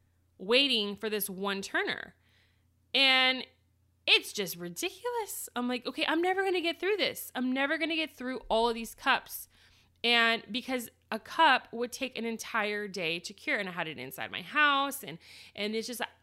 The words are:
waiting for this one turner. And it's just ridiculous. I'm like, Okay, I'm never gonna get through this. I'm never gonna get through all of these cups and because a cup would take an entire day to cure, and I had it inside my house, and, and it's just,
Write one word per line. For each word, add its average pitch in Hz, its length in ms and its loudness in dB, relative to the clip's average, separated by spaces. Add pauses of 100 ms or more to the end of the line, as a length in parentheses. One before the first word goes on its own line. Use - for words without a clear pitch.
(400)
waiting 214 580 2
for 220 120 -6
this 208 200 -2
one 196 320 -4
turner. - 540 -4 (760)
And 262 520 4 (600)
it's 392 280 4
just 170 240 -4
ridiculous. 370 1000 -6
I'm 247 140 0
like, 247 180 -4
Okay, - 220 -2
I'm 320 120 2
never 370 220 2
gonna 370 160 2
get 330 220 -2
through 392 160 2
this. - 360 -2
I'm 254 200 0
never 277 240 0
gonna 320 180 -2
get 311 220 -2
through 254 220 -6 (100)
all 226 180 4
of 233 80 0
these 226 180 -8
cups - 540 -2 (560)
and 233 460 4
because 240 400 -4 (220)
a 220 80 -6
cup 285 520 4
would 233 200 -4
take - 260 -6
an 226 80 -4
entire 208 640 -2
day 175 320 -2
to 196 140 -10
cure, 285 240 -4
and 190 120 -4
I - 20 -6
had 175 160 -4
it 143 120 -8
inside 127 320 -8
my 92 100 -6
house, 277 640 2
and, 165 160 -10 (360)
and 214 200 -2
it's 220 100 -2
just, 240 160 -8 (220)